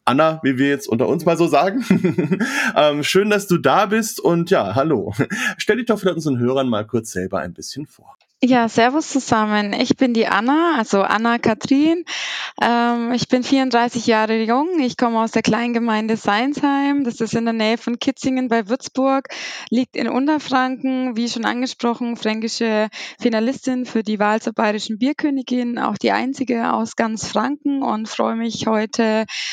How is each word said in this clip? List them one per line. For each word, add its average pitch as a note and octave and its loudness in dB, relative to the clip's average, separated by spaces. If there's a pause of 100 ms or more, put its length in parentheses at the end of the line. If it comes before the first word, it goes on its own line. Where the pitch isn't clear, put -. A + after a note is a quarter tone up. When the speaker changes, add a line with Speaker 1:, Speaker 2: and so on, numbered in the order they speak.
Speaker 1:
Anna, D#3 4
wie C3+ 2
wir C#3 2
jetzt C#3+ -2
unter A#2 0
uns D#3 0
mal E3+ 4
so E3 4
sagen. F#3+ 2
<laughs> E3+ 2 (320)
Ähm, D3 4
schön, G3+ 2
dass G3+ 0
du F3 2
da D3+ 4
bist A3 -2
und E3+ 2
ja, A2 2
hallo. C3 0 (460)
Stell G#3+ 0
dich A#3+ -4
doch G#3 2
vielleicht F3+ 0
unseren D3+ -2
Hörern B2+ 2
mal A2 -2
kurz A2 -4
selber F#2+ -4
ein F2 -8
bisschen - -12
vor. - -20 (260)
Speaker 2:
Ja, B3 4
servus B3+ 2
zusammen. G#3+ 0
Ich A#3 0
bin B3+ 2
die A3+ 2
Anna, C#4+ 2
also G#3 2
Anna-Kathrin. A#3 2 (560)
Ähm, A#3+ 2
ich A#3+ -2
bin B3+ 2
vierunddreißig A#3+ 2
Jahre A3 2
jung. D4 0
Ich B3 0
komme A#3 2
aus A3+ -2
der A3+ 0
Kleingemeinde A3+ 0
Seinsheim. C#4 0
Das A#3 -4
ist A3 -2
in A#3 0
der A#3 0
Nähe A3 0
von A#3+ -4
Kitzingen C4 -2
bei A3 0
Würzburg, C4 -2 (420)
liegt A#3+ -2
in A#3 -4
Unterfranken. C4 -2
Wie A#3 -2
schon A#3 -4
angesprochen, A#3+ -2
fränkische A3 -2 (300)
Finalistin B3 -2
für A3+ -2
die G#3+ -2
Wahl G#3 2
zur A3+ -4
bayerischen G#3+ -2
Bierkönigin, B3 -2
auch G#3 -2
die G#3+ 0
einzige A#3+ -2
aus A3+ -2
ganz A3 -2
Franken C#4 -2
und A3 -4
freue A3+ -2
mich A3+ -4
heute, A3 0 (280)